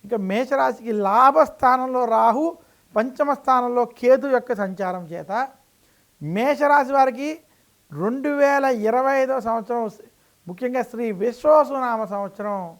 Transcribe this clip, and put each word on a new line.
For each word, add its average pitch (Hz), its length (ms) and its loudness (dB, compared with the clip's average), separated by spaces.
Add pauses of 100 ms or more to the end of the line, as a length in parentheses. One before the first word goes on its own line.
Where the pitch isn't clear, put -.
ఇంకా 220 140 -6 (120)
మేషరాశికి 247 640 -2 (140)
లాభస్థానంలో 254 960 4 (140)
రాహు, 233 280 4 (480)
పంచమ 262 400 -2
స్థానంలో 247 500 0 (160)
కేతు 262 360 4
యొక్క 247 260 -2
సంచారం 185 500 -6
చేత 170 200 -12 (880)
మేషరాశి 269 760 0
వారికి 262 320 0 (640)
రెండు 240 380 -4 (120)
వేల 277 240 4 (220)
ఇరవై 262 340 2
ఐదవ 262 260 0
సంవత్సరం, 233 360 -4 (640)
ముఖ్యంగా 247 340 -4 (100)
శ్రీ 233 140 -6 (160)
విశ్వావసునామ 254 800 2 (120)
సంవత్సరం 202 440 -8 (220)